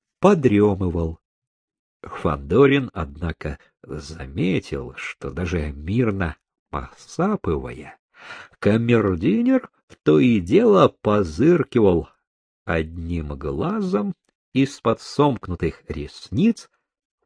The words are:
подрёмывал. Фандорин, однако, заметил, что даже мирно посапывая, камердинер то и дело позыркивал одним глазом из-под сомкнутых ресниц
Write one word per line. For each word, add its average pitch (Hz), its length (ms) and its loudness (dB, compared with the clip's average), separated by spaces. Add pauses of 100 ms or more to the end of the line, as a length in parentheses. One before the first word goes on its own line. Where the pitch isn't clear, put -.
(200)
подрёмывал. 101 1000 2 (840)
Фандорин, 107 920 0
однако, 76 680 -8 (240)
заметил, 76 1120 -6
что - 320 -12
даже 80 420 -4
мирно 95 640 -2 (360)
посапывая, 73 1300 -6 (580)
камердинер 117 1120 2 (340)
то 151 160 4
и 117 220 4
дело 175 480 4
позыркивал 98 1200 2 (560)
одним 82 720 -4
глазом 190 760 -4 (380)
из-под 127 480 -2
сомкнутых 107 880 -2
ресниц 104 840 -4 (560)